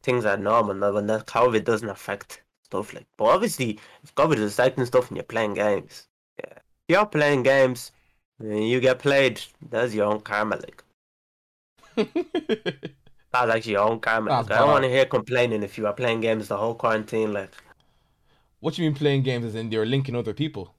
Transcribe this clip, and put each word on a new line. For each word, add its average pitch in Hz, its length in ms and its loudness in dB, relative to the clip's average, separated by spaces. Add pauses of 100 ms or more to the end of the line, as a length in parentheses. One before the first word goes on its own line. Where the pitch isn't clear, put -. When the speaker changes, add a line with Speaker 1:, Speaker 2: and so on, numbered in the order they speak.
Speaker 1:
things 123 220 0
are 101 120 2
normal, 104 380 2
now 101 180 0
when 104 140 -2
that 110 200 -2
covid 113 380 2
doesn't 110 240 -2
affect - 540 -12 (200)
stuff, - 300 -8
like. - 140 -20 (100)
But 110 80 0
obviously, 131 540 0 (240)
if - 120 -18
covid 147 220 4
is 104 220 0
affecting 131 260 2
stuff 123 240 2
and 92 80 -8
you're 87 60 -8
playing 113 320 -4
games, 101 520 -2 (320)
yeah. - 200 -16 (280)
If 170 80 4
you're 208 100 4
playing 147 380 2
games, 131 480 2 (480)
and 107 280 -4
you 123 140 2
get 127 180 2
played, 139 420 2 (200)
that's 117 320 -2
your 104 140 2
own 107 140 0
karma, 104 360 -2
like. - 260 -16 (1120)
Speaker 2:
<laughs> - 1040 -6 (320)
Speaker 1:
That's 123 200 2
actually 113 220 -2
your 101 160 4
own 113 120 -2
karma. 113 280 0
Speaker 2:
That's 120 200 0
Speaker 1:
Like, - 20 0
I 110 80 4
don't 143 100 6
Speaker 2:
bad. - 20 6
Speaker 1:
wanna 135 180 2
hear 131 160 4
complaining 120 580 0
if 98 160 -10
you 107 80 -2
are 104 60 -2
playing 113 280 -2
games 110 260 -2
the 101 100 -4
whole 113 180 -2
quarantine, 110 580 -2
like. 98 220 -8 (1040)
Speaker 2:
What 143 160 -6
you 170 80 -2
mean 151 100 0
playing 139 280 2
games 123 200 -2
as 113 120 -8
in 113 140 -6
you're 110 160 0
linking 135 300 -2
other 110 180 -4
people? 139 460 -8